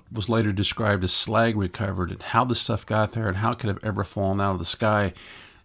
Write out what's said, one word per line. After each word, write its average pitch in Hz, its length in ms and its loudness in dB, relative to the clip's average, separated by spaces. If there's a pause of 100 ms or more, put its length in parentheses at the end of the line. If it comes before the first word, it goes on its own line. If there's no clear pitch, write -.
(140)
was 107 160 -4
later 110 240 2
described 101 500 0
as 90 80 2
slag 113 460 4
recovered, 92 540 -4
and 92 100 -10
how 120 240 2
the 123 100 0
stuff - 300 -2
got 107 260 2
there 110 160 -4
and 92 80 0
how 110 160 0
it 120 80 -6
could - 80 -4
have 98 160 -2
ever 101 220 -2
fallen 98 340 -2
out 98 140 2
of 90 60 -2
the 87 60 -4
sky, 104 460 2 (540)